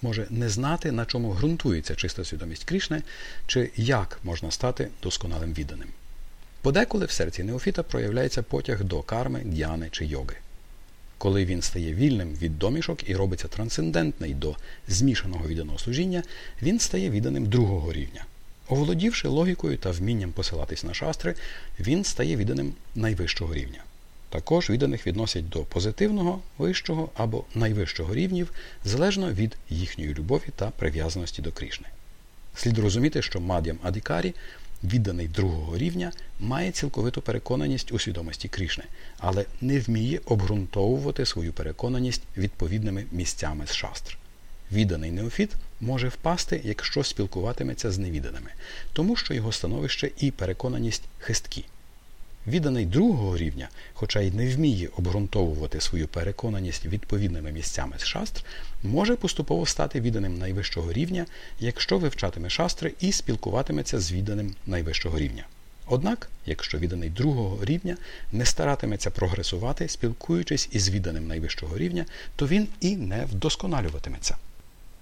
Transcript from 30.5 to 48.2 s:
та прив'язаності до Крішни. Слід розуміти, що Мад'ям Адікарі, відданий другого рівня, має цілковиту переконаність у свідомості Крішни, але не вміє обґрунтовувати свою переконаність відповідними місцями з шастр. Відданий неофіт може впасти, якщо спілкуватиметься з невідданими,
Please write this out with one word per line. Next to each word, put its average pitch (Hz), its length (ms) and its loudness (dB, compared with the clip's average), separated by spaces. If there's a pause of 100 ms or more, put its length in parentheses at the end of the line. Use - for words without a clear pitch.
та 98 140 0
прив'язаності 80 720 -2
до 80 100 -2
Крішни. - 340 -8 (680)
Слід 117 240 2
розуміти, 113 440 4
що - 180 -2
Мад'ям 85 420 0
Адікарі, 90 520 0 (500)
відданий 92 440 2
другого 82 500 0
рівня, 175 340 0 (280)
має 131 300 0
цілковиту - 500 0
переконаність 135 720 0
у 92 60 0
свідомості 85 500 -4
Крішни, - 360 -2 (340)
але 98 260 2 (160)
не 135 200 4
вміє 117 440 2
обґрунтовувати 104 1040 2
свою 82 260 -2
переконаність 123 720 0 (140)
відповідними 98 760 0
місцями 78 540 -2
з - 80 -2
шастр. - 420 -4 (560)
Відданий 90 380 2
неофіт 107 400 0 (300)
може 123 280 0
впасти, 170 560 0
якщо 107 400 0
спілкуватиметься 107 840 -2
з 92 80 0
невідданими, 65 520 -4 (420)